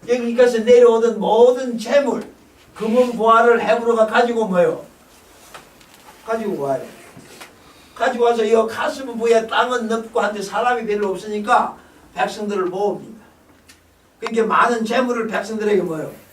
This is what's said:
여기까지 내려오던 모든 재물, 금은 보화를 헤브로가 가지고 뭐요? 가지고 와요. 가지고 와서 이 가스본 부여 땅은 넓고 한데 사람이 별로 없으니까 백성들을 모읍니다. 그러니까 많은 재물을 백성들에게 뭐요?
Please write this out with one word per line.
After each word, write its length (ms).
여기까지 560
내려오던 560
모든 580
재물, 460
금은 400
보화를 460
헤브로가 460
가지고 400
뭐요? 360
가지고 380
와요. 200
가지고 320
와서 180
이 100
가스본 520
부여 260
땅은 420
넓고 320
한데 220
사람이 460
별로 240
없으니까 680
백성들을 500
모읍니다. 540
그러니까 260
많은 380
재물을 440
백성들에게 560
뭐요? 280